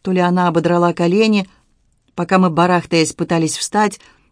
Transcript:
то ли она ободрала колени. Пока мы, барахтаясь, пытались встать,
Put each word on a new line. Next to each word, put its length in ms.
то 100
ли 80
она 280
ободрала 460
колени. 540
Пока 240
мы, 100
барахтаясь, 640
пытались 440
встать, 420